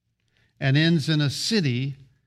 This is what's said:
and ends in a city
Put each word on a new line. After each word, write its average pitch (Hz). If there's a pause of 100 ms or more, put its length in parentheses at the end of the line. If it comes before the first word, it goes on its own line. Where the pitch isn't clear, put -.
(600)
and 139
ends 160
in 151
a 143
city 135 (300)